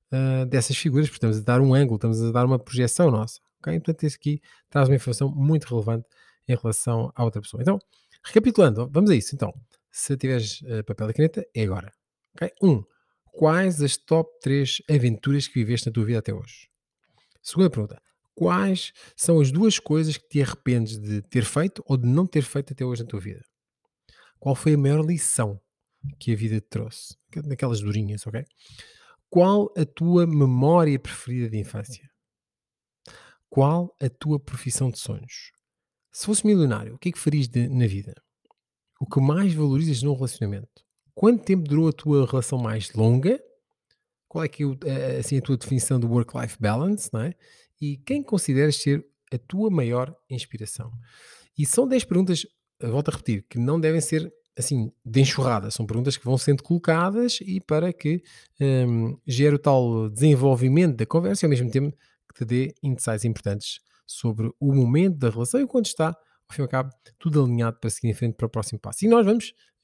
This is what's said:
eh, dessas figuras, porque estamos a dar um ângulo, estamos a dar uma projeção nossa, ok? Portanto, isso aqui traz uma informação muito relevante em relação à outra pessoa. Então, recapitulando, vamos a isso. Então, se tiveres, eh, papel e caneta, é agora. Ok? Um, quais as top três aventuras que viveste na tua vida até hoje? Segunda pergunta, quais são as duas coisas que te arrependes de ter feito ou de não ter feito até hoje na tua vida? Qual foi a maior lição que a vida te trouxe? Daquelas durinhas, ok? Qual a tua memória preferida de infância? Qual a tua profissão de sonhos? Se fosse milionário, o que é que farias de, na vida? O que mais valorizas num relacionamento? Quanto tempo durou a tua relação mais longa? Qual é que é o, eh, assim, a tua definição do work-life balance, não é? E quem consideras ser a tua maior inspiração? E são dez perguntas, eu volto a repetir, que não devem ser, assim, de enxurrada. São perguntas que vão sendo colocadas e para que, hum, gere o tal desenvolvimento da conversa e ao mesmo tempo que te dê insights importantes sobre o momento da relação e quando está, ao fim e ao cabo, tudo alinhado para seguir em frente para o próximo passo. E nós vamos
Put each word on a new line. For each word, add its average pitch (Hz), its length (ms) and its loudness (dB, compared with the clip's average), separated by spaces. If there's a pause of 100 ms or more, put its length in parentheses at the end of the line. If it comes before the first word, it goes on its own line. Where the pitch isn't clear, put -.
(120)
eh, 131 340 0
dessas 127 300 0
figuras, 143 320 0
porque - 100 -12
estamos 110 200 0
a 107 40 -6
dar 123 180 2
um 135 140 6
ângulo, 131 220 4
estamos 113 260 0
a 117 100 0
dar 120 140 2
uma 131 120 2
projeção 127 520 0
nossa, 110 300 -2 (200)
ok? 160 200 -4
Portanto, 160 260 -4
isso 143 100 -4
aqui 147 240 -4 (300)
traz 139 180 2
uma 135 80 4
informação 127 340 -2
muito 143 360 2
relevante 117 400 -4 (420)
em 127 80 2
relação 117 580 -2
à 120 100 -2
outra 110 180 -2
pessoa. 110 200 -12
Então, 196 160 2 (460)
recapitulando, 170 680 4
vamos 196 180 4
a 156 60 6
isso. - 180 -2
Então, 101 180 -4 (380)
se - 260 -6
tiveres, 123 500 -4
eh, 110 160 -6
papel 107 280 -6
e 113 40 -6
caneta, 151 400 0
é 113 100 -2
agora. 92 280 -6 (440)
Ok? 180 140 -6 (120)
Um, 143 200 6 (500)
quais 160 500 2
as 139 140 0
top 165 340 0 (100)
três 135 500 -2
aventuras 139 580 2
que - 60 -20
viveste 117 320 -2
na 113 60 -2
tua 110 120 0
vida 113 160 0
até 107 140 -6
hoje? - 340 -16 (760)
Segunda 180 280 2
pergunta, - 320 -6 (320)
quais 185 580 0 (240)
são 165 240 4
as 135 120 4
duas 202 260 2
coisas 156 380 -2
que - 120 -20
te 143 140 0
arrependes 113 560 -2
de 104 240 -4
ter 123 220 -2
feito 165 420 -2
ou 135 100 2
de 120 100 -2
não 151 200 4
ter 151 160 0
feito 139 300 -8
até 131 120 -8
hoje 123 180 -6
na 113 60 -10
tua 104 120 -8
vida? 98 240 -14 (920)
Qual 139 160 -2
foi 151 200 2
a 143 40 4
maior 143 260 2
lição 123 560 -2 (580)
que - 140 -2
a 107 40 2
vida 107 240 -2
te - 80 -12
trouxe? - 480 -10 (280)
Daquelas 127 360 -4
durinhas, 104 460 -4
ok? 117 180 -8 (840)
Qual 196 460 4
a 165 80 0
tua 170 420 2
memória 147 720 4
preferida 123 520 -8
de 110 80 -4
infância? 110 500 -10 (1400)
Qual 160 520 0
a 135 80 -2
tua 151 300 -4
profissão 131 520 -6
de - 80 -10
sonhos? - 540 -12 (600)
Se - 140 -12
fosse 208 200 0
milionário, 127 480 2
o - 40 -20
que 175 120 -4
é - 20 -4
que - 60 -14
farias 147 300 0
de, 120 200 0
na 123 180 2
vida? 98 280 -6 (880)
O - 60 -6
que - 140 0
mais 165 340 2
valorizas 147 480 0
num 143 120 0
relacionamento? 110 680 -6 (300)
Quanto 220 300 4
tempo 180 240 0
durou 156 200 4
a 147 40 4
tua 143 340 2
relação 131 320 -2
mais 110 340 -4
longa? 127 480 4 (880)
Qual 160 160 -6
é 147 40 -4
que - 140 -8
é 143 40 0
o, 135 180 -4
eh, 135 360 -4
assim, 135 180 -2
a 123 40 0
tua 135 140 -2
definição 127 440 -2
do 117 100 0
work-life 120 500 -2
balance, 139 520 -2
não 110 80 -4
é? 156 140 -6 (460)
E 143 180 -6
quem 285 240 -6
consideras 147 540 0
ser 139 300 -2 (260)
a 127 60 -6
tua 208 320 -4
maior 127 440 -2 (160)
inspiração? 113 640 -12 (640)
E 151 100 -2
são 262 220 2
dez 254 160 2
perguntas, 180 420 0 (340)
eu 117 120 -4
volto 143 160 -2
a - 40 -2
repetir, 104 360 -4
que 120 100 -8
não 139 220 0
devem 160 200 2
ser, 160 320 -4 (260)
assim, 123 340 -2 (120)
de 120 160 2
enxurrada. 123 500 2
São 110 160 -6
perguntas 120 300 -2
que - 80 -20
vão 127 140 0
sendo 139 240 0
colocadas 180 800 0
e 190 180 -4
para 165 320 -2
que, 170 300 -4 (380)
hum, 127 640 0
gere 143 300 2
o - 20 -4
tal 120 520 2
desenvolvimento 131 840 4
da 110 100 -2
conversa 180 380 -2
e - 20 2
ao 151 40 4
mesmo 123 200 0
tempo 143 260 -2 (320)
que - 160 -10
te - 0 -
dê 123 380 -2
insights 120 420 -4
importantes 104 560 -6 (260)
sobre 113 440 -4 (100)
o 139 140 2
momento 143 440 2
da 123 120 0
relação 120 300 -2
e 277 60 0
quando 240 200 -2
está, 160 220 -2
ao - 460 -14
fim 147 80 -6
e - 20 -2
ao 123 40 -6
cabo, 131 220 -4 (280)
tudo 151 260 0
alinhado 117 360 0
para 113 100 -4
seguir - 200 -4
em 104 40 -2
frente 117 220 -4
para 113 100 -2
o 113 40 -10
próximo 113 300 -6
passo. - 240 -6
E 214 40 4
nós 233 180 6
vamos 220 260 0 (320)